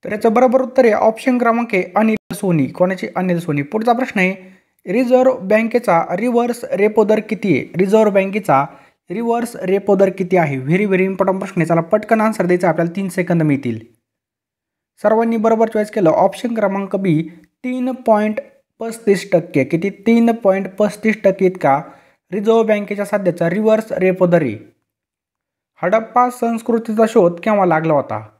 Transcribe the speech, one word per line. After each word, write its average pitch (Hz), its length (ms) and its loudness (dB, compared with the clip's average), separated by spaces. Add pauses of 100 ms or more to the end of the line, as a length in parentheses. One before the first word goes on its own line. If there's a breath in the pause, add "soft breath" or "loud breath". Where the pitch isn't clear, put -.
तर 180 80 -8
याचं 214 200 0
बरोबर 254 300 2
उत्तर 262 220 2
आहे 214 80 6
ऑप्शन 220 460 0
क्रमांक 233 360 0
आहे 185 80 0 (140)
अनिल 220 200 2 (180)
सोनी. 165 320 0
कोणाची? 180 400 -2 (100)
अनिल 180 240 0
सोनी. 147 220 -4
पुढचा 214 300 -2
प्रश्न 240 280 -2
आहे, 185 120 2 (600 loud breath)
रिझर्व्ह 254 460 2
बँकेचा 214 640 0 (140)
रिव्हर्स 240 560 -2
रेपो 208 320 2
दर 214 240 2
किती 196 260 0
आहे? - 240 -4
रिझर्व्ह 202 340 4
बँकेचा 190 520 0 (460 loud breath)
रिव्हर्स 233 460 -4
रेपो 196 400 0
दर 190 140 4
किती 185 260 -2
आहे? 143 220 0
Very, 170 280 0
very 190 200 2
important 190 320 -2
प्रश्न 185 220 -4
आहे. 160 60 0
चला 170 140 2
पटकन 214 400 0
आन्सर 214 260 0
द्यायचा, 180 220 2
आपल्याला 170 280 -2
तीन 196 120 -6
सेकंद 175 340 -2
मिळतील. 131 360 -2 (1200)
सर्वांनी 226 340 2
बरोबर 226 320 2
चॉईस 214 220 -2
केलं, 185 200 2
ऑप्शन 214 440 0
क्रमांक 196 420 -2
बी, 180 260 0 (420 loud breath)
तीन 254 280 -4
पॉइंट 214 480 0 (400)
पस्तीस 220 520 -2
टक्के. 160 320 0
किती? 170 260 -4
तीन 233 420 2
पॉइंट 196 360 0
पस्तीस 214 540 -2
टक्के 190 240 2
इतका 160 340 2 (520 loud breath)
रिझर्व्ह 220 300 2
बँकेच्या 208 420 -2
सध्याचा 180 460 -2
रिव्हर्स 220 420 0
रेपो 185 340 2
दर 170 160 2
आहे. 110 140 -4 (1300)
हडप्पा 226 480 0
संस्कृतीचा 226 760 -2
शोध 175 320 2
केव्हा 202 260 0
लागला 160 280 2
होता? 117 240 -2 (220)